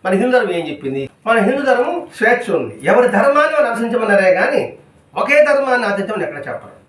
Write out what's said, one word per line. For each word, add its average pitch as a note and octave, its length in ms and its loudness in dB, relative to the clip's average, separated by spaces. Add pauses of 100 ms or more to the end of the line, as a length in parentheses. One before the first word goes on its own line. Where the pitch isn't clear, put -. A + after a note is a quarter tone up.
మన F#3+ 80 0
హిందూ B3 260 2
ధర్మం G#3 140 0
ఏం D#3+ 180 -4
చెప్పింది? C3+ 400 -8 (160)
మన A3+ 120 2
హిందూ B3+ 240 0
ధర్మం C4 540 -2
స్వేచ్ఛ A3+ 400 0
ఉంది, A#2+ 260 -6
ఎవరి A3 260 4
ధర్మాన్ని D4 460 2
వాళ్ళు C4 160 2
అనుసరించమన్నారే G#3 640 0
కానీ - 440 -2 (360)
ఒకే C#4+ 300 2
ధర్మాన్ని C4 420 0
ఆచరించమని G3+ 360 -4
ఎక్కడ D3 160 -8
చెప్పరు. - 340 -12 (160)